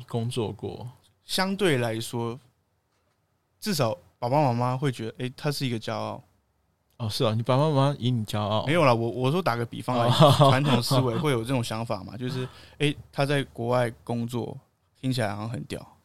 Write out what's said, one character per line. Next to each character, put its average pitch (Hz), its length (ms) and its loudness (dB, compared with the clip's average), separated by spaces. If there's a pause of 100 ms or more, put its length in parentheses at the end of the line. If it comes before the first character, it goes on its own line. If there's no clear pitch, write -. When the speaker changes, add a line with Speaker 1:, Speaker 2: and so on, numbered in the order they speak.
Speaker 1:
工 117 200 -4
作 117 240 -4
过。 - 360 -10 (380)
Speaker 2:
相 190 300 -2
对 185 220 2
来 113 220 -2
说， 117 400 -6 (1200)
至 214 140 -4
少 120 240 0 (220)
爸 120 100 -4
爸 143 140 4
妈 127 100 2
妈 123 240 0
会 139 140 -2
觉 113 160 -8
得， 113 100 -10
诶， 127 180 -8
他 151 160 -4
是 139 140 -4
一 127 40 -2
个 117 100 -4
骄 110 160 -6
傲。 107 280 -8 (720)
Speaker 1:
哦， 110 120 -4
是 - 140 -2
啊， 110 100 4
你 113 80 0
爸 127 160 2
爸 151 120 4
妈 151 60 0
妈 139 220 4
以 123 140 0
你 117 140 0
骄 107 140 -4
傲。 104 280 0
Speaker 2:
没 139 60 0
有 165 120 4
啦， 127 80 8
我， 117 160 2
我 127 220 0
说 180 100 0
打 120 140 0
个 117 100 -4
比 113 160 -10
方 127 160 -2
来， 120 80 2
Speaker 1:
哦。 143 280 8
<laughs> 139 160 8
Speaker 2:
传 131 140 4
统 127 180 2
思 127 180 2
维 123 180 0
会 151 140 0
有 123 120 0
这 113 40 -6
种 127 160 0
想 113 200 -6
法 110 200 -6
嘛， 92 120 -14
就 127 140 -6
是， 127 180 -6 (300)
诶， 147 180 0 (160)
他 143 140 -2
在 139 200 0
国 117 240 -8
外 123 200 2 (140)
工 120 240 -4
作， 120 280 -6 (440)
听 131 120 -2
起 127 80 -2
来 110 160 0
好 - 20 -10
像 110 120 -8
很 - 140 -8
屌。 - 160 -10 (240)